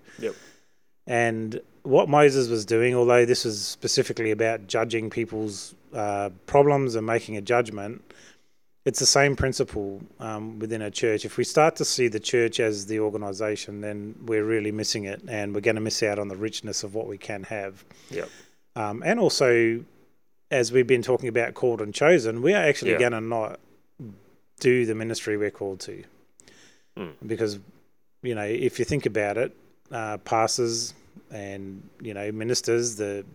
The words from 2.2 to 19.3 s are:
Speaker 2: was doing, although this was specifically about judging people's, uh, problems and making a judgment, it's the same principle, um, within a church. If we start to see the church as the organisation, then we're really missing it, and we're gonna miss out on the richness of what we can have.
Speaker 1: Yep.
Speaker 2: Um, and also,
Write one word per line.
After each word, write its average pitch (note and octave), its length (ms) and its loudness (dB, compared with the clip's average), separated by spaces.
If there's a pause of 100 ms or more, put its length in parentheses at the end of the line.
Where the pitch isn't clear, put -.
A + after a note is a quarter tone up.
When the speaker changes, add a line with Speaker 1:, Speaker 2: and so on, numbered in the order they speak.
Speaker 2:
was A2+ 160 -2
doing, A#2 300 2
although B2 300 6
this B2 200 2
was G#2+ 180 -4
specifically A#2 680 -2
about A2 360 0
judging A2+ 440 -2
people's, A2 640 -6 (200)
uh, G2+ 360 -2 (160)
problems C#3+ 480 6
and A2 120 -2
making A2+ 300 -2
a G2+ 40 -6
judgment, G#2+ 600 -2 (840)
it's B2+ 140 -2
the B2+ 80 0
same C#3 300 4
principle, G#2+ 640 -4 (180)
um, A2 380 -10
within A2 240 -6
a G#2 80 -6
church. G#2+ 340 0
If G#2+ 120 -8
we - 80 0
start D#3 320 4
to - 80 -2
see B2 240 2
the G#2+ 120 -2
church A#2 400 0
as G#2 260 0
the A2 140 -2
organisation, G#2 840 -4
then G#2 320 -8 (100)
we're A2 200 0
really G#2+ 280 0
missing G#2+ 320 -4
it, G2 240 -10
and G2+ 260 -6
we're G#2 60 -2
gonna A2 200 2
miss A2 220 -2
out G#2 160 0
on G2+ 100 -6
the F#2+ 80 -10
richness G#2+ 460 -6
of G2+ 120 -10
what A2 120 -4
we G2+ 120 -10
can G2 260 -10
have. G2 400 -10 (260)
Speaker 1:
Yep. - 180 -8 (480)
Speaker 2:
Um, G#2+ 280 -6
and G#3 160 0
also, A#2+ 640 4 (680)